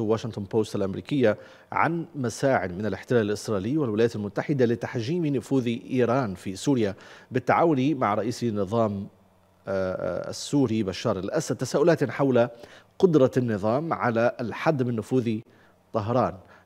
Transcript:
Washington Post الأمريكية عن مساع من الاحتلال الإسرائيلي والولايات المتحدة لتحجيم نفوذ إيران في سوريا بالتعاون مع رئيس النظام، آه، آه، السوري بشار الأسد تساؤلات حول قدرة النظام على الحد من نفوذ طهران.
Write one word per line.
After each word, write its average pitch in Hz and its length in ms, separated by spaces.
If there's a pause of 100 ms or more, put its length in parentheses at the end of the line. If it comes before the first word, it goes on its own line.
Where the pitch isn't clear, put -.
Washington 110 440
Post 110 320
الأمريكية 101 600 (340)
عن 156 420
مساع 123 520
من 90 200
الاحتلال 107 340
الإسرائيلي 104 580
والولايات 117 380
المتحدة 120 480
لتحجيم 120 640
نفوذ 131 400 (240)
إيران 120 440
في 92 220
سوريا 113 380 (360)
بالتعاون 139 640
مع 117 200
رئيس 107 280
النظام، 104 640 (600)
آه، 92 580
آه، - 40
السوري 113 520
بشار 95 360
الأسد 110 380
تساؤلات 147 540
حول 123 380 (500)
قدرة 151 380
النظام 120 560
على 117 480
الحد 131 420
من 123 140
نفوذ 113 420 (540)
طهران. 110 420 (320)